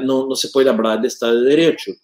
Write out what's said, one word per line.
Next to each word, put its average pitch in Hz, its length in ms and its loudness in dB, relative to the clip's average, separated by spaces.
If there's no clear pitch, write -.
no, 135 260 -2
no 131 80 -6
se - 140 -6
puede 135 200 2
hablar 110 320 0
de 123 60 0
Estado 117 340 0
de 135 140 4
Derecho, 165 360 0